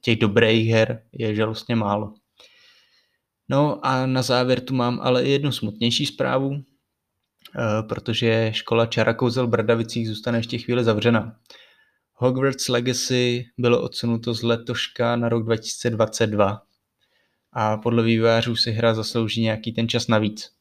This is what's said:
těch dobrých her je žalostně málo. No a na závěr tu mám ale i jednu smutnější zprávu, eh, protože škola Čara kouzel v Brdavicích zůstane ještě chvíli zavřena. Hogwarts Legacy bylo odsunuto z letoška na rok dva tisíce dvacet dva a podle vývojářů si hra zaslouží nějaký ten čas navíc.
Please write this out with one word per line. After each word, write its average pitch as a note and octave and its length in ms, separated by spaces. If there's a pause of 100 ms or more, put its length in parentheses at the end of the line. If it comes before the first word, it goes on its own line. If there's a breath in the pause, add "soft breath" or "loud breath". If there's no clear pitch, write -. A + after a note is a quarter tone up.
těch A2+ 180
dobrých A2+ 500
her A2+ 340 (100)
je A2 220
žalostně A2 420
málo. G#2+ 380 (1400 soft breath)
No C#3+ 340
a C3 200
na B2+ 160
závěr B2 380
tu C3+ 140
mám B2 280
ale B2+ 220
i C3+ 60
jednu C#3 220
smutnější A#2 540
zprávu, C3+ 480
eh, - 1300
protože A2+ 720
škola A2+ 320
Čara A2+ 280
kouzel B2 320
v A#2 40
Brdavicích A2+ 580
zůstane A#2 300
ještě A#2 200
chvíli A#2+ 260
zavřena. A2 560 (760 soft breath)
Hogwarts C3 540
Legacy B2 760 (120)
bylo A#2+ 240
odsunuto A#2 520
z A2 80
letoška A#2 720
na A#2 120
rok A#2 160
dva A2+ 120
tisíce - 340
dvacet A2+ 360
dva G#2 360 (880)
a G#2+ 240
podle A#2 260
vývojářů A2+ 540
si A#2 140
hra A2+ 240
zaslouží A2 480
nějaký A2 300
ten A#2 160
čas A#2 200
navíc. G#2+ 520